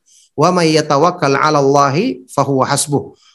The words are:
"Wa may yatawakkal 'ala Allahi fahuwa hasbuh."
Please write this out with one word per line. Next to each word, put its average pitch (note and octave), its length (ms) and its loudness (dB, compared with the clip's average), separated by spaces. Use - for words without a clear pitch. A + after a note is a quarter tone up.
"Wa F3 160 2
may E3 240 2
yatawakkal D3+ 560 0
'ala D3 240 0
Allahi C#3 720 0
fahuwa C3+ 360 -2
hasbuh." C#3 480 -4